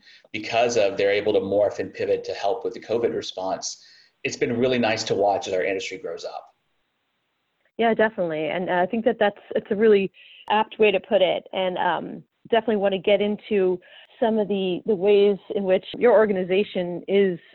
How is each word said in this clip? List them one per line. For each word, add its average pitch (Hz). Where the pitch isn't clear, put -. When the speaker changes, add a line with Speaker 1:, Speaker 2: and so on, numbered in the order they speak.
Speaker 1:
because 117
of 98
they're 98
able 104
to 98
morph 98
and -
pivot 95
to 95
help 98
with -
the -
covid 117
response. -
It's 123
been 127
really 127
nice 113
to 113
watch 98
as 98
our 92
industry 95
grows 85
up. -
Speaker 2:
Yeah, 226
definitely. 160
And, 175
uh, 180
I 180
think 226
that 226
that's, 208
it's 214
a -
really 202
apt 214
way 214
to 185
put -
it. 165
And, 185
um, 160
definitely 226
wanna 196
get 202
into 202
some 220
of 208
the, 190
the 220
ways 202
in 202
which 185
your 240
organization 185
is 190